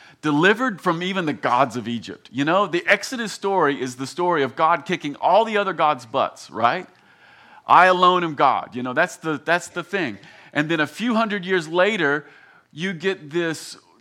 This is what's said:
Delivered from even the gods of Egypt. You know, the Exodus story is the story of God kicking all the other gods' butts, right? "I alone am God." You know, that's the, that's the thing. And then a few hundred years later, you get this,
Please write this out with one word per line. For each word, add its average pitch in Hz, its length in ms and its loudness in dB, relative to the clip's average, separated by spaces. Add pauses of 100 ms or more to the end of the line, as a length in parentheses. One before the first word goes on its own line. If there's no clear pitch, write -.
(220)
Delivered 190 600 2
from 170 200 -2
even 185 240 -2
the 147 60 -2
gods 120 460 0
of 113 100 -6
Egypt. 113 420 -10
You 135 140 -4
know, 185 240 2
the 170 180 -4
Exodus 208 460 -2
story 170 500 0
is 127 140 -6
the 131 100 -8
story 175 380 -2
of 123 140 -4
God 160 280 0
kicking 156 300 -6
all 190 300 4
the 220 120 -2
other 196 140 0
gods' 151 340 0
butts, - 460 -4
right? 120 340 0 (800)
"I 165 200 8
alone 180 400 4
am 156 100 -6
God." 123 400 0
You 123 80 -6
know, 127 80 -6
that's 170 240 0
the, 151 300 -6
that's 170 240 -2
the 175 120 -8
thing. 143 360 -6 (340)
And 151 160 -2
then 160 140 -2
a 143 60 0
few 220 280 -4
hundred 208 300 -2
years 180 240 -2
later, 170 580 0 (460)
you 180 180 -6
get 165 380 -6
this, 165 480 -6 (240)